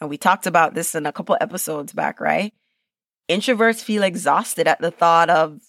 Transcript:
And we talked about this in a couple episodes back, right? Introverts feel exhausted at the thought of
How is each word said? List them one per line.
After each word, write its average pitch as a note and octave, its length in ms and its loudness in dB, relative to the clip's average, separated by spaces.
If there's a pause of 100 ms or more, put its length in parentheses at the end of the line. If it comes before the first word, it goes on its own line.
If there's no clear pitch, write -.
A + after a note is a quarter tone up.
And D3+ 80 -8
we C#3+ 80 -8
talked F#3+ 300 0
about E3 260 2
this - 220 -4
in D3+ 100 -4
a D3 80 -4
couple - 260 -2
episodes - 540 -6
back, - 260 -4
right? - 340 -2 (760)
Introverts A3+ 540 0
feel G#3 200 -2
exhausted E3+ 640 0
at D#3 140 0
the E3 100 -2
thought E3 380 4
of D#3 400 2